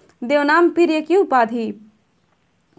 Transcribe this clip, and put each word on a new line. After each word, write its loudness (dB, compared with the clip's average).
देवनाम 2
प्रिय 0
की -2
उपाधि। 0